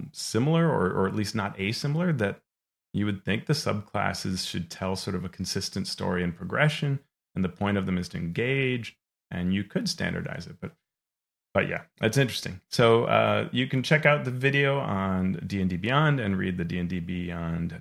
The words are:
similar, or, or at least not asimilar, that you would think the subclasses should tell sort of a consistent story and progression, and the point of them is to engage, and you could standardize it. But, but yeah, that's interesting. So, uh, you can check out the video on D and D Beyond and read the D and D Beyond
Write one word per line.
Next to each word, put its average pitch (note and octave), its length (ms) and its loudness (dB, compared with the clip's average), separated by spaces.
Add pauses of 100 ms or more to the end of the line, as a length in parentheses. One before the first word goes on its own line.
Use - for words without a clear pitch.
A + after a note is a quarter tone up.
(120)
similar, D#3+ 560 2
or, F#2 220 2
or F#2+ 180 2
at G2 60 -4
least G#2+ 200 -4
not G#2 220 -4
asimilar, C#3+ 640 -2
that G2+ 220 -2 (520)
you G2+ 140 0
would G2 180 -4
think G2 220 -2
the D3 80 2
subclasses G2+ 920 -2
should F2+ 220 -6
tell F#2+ 260 -4
sort F#2+ 220 -4
of F2+ 80 -6
a F#2 60 -10
consistent F#2+ 580 -6
story F#2 340 -2
and F2 140 -2
progression, C#3 600 0 (360)
and G2 80 0
the F#2 60 2
point G2+ 300 0
of F#2+ 80 0
them F#2 100 0
is F2 140 -4
to F#2 80 -8
engage, A#2+ 800 -2 (320)
and F2+ 240 0
you G2+ 100 0
could - 240 -4
standardize F2 580 -6
it. - 140 -16
But, - 120 -12 (840)
but G2 120 2
yeah, F2+ 160 -6 (160)
that's A2 200 2
interesting. A2 500 0
So, A#2 360 6
uh, A2 480 4
you B2+ 160 0
can C3 140 0
check D3+ 220 2
out D3 220 4
the B2+ 40 -2
video C#3 500 2
on F#2+ 680 0
D G2 160 -2
and F#2 80 2
D F2+ 80 0
Beyond C#3 420 2
and G2 160 0
read F#2 220 -2
the F2 60 -2
D F2 140 -2
and F2 120 -2
D F2+ 100 -2
Beyond E2+ 800 -4